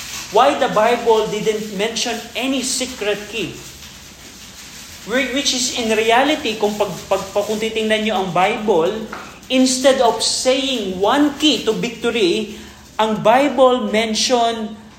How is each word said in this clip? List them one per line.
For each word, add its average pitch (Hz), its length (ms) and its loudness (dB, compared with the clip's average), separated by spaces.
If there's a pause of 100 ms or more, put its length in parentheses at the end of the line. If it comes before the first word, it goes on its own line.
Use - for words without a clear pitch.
(340)
Why 269 240 4
the 262 160 2
Bible 220 560 2
didn't 208 480 -4
mention 226 400 -4 (160)
any 262 320 -2
secret 208 640 -4
key. 170 240 -6 (1500)
Whi-, 247 320 -2
which 277 160 0
is 254 240 -4
in 226 160 0
reality, 226 640 2
kung 208 180 0
pag, 196 140 -2 (160)
pag, 190 160 -2 (100)
pag, 202 140 -2
kung 214 160 -4
titingnan 220 420 0
nyo 190 220 0
ang 185 80 -4
Bible, 208 720 2 (420)
instead 262 540 4
of 226 180 4
saying 254 760 -2
one 277 400 2
key 294 260 2
to - 140 0
victory, 214 800 -2 (400)
ang 214 240 0
Bible 247 720 4
mention 226 800 0 (260)